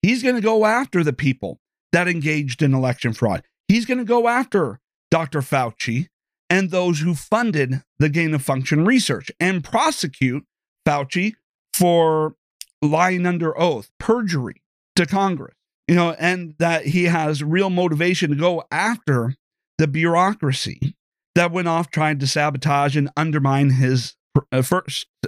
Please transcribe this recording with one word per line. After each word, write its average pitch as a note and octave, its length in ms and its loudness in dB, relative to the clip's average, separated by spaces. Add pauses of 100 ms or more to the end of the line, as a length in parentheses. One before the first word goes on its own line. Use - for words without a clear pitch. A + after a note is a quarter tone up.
He's A#3 220 2
gonna B3 180 2
go A3 240 2
after A3 380 0
the D3 100 0
people B2+ 460 -2 (320)
that F3 160 2
engaged D3+ 540 -2
in C#3 120 4
election B2+ 400 0
fraud. G2+ 300 -2 (240)
He's A3 180 2
gonna B3 200 -2
go A#3 220 2
after G#3 520 0 (300)
Doctor D#3+ 320 -2
Fauci B2+ 680 -4 (420)
and F#3 220 2
those F3+ 300 0
who E3+ 140 0
funded D3 680 -2 (180)
the D3 80 4
gain D#3 260 0
of C#3+ 80 -2
function C#3+ 440 0
research G#3 440 0 (100)
and F3+ 240 0
prosecute D#3 840 -2 (420)
Fauci D#3 460 -2 (400)
for D#3+ 640 2 (460)
lying F3 440 0
under E3 340 -2
oath, D#3 400 -2
perjury F3+ 640 -2 (340)
to E3+ 100 2
Congress, F#3+ 500 -2 (320)
you F3 80 4
know, E3+ 180 2
and E3+ 460 -4
that E3 260 0
he F3 200 0
has D#3 380 0
real F3+ 260 0
motivation F3+ 600 0
to C#3+ 80 2
go E3 340 0
after C#3+ 640 -2 (420)
the D#3 100 2
bureaucracy D#3+ 1080 0 (400)
that E3+ 160 4
went F3 160 -2
off E3 240 -2
trying D3+ 260 0
to C#3 80 -4
sabotage C#3+ 680 0
and C#3+ 200 0
undermine C#3+ 560 2
his, B2+ 440 0 (360)
uh, C3 100 0
first, F3 460 -2 (200)